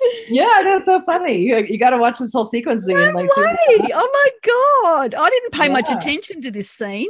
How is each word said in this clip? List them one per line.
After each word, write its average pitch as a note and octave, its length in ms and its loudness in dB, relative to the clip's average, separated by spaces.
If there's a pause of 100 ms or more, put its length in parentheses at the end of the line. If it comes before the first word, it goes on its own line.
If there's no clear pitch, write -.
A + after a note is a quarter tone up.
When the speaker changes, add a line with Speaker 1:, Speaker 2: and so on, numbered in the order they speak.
(280)
Speaker 1:
Yeah, F#4+ 340 4
that's F#4+ 220 0
so F#4 220 2
funny. E4+ 320 -2
You, A3 260 0
you G#3 140 -6
gotta B3+ 200 2
watch A#3 200 0
this A#3+ 140 -8
whole A3+ 120 -2
sequence A3+ 420 -4
again. F#3 280 2
Speaker 2:
No F3 60 -2
Speaker 1:
Like, C5+ 120 -2
see C#5 80 2
Speaker 2:
way. D5+ 540 2
Oh, G#4 180 0
my C5 880 2
God. B3+ 140 -4
I D#4+ 160 2
didn't B4 220 -2
pay D4 160 0
much C4+ 200 0
Speaker 1:
Yeah. C4 80 -2
Speaker 2:
attention D4+ 460 -8
to B3+ 80 -10
this G3+ 200 -10
scene, G#3+ 400 -8